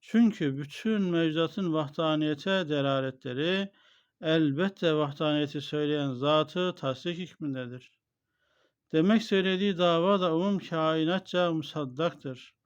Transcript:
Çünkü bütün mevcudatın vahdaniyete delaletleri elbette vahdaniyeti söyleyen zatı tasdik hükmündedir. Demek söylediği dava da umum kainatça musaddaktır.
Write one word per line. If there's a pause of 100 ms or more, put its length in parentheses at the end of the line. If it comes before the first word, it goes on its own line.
Çünkü
bütün
mevcudatın
vahdaniyete
delaletleri (500)
elbette
vahdaniyeti
söyleyen
zatı
tasdik
hükmündedir. (1000)
Demek
söylediği
dava
da
umum
kainatça
musaddaktır.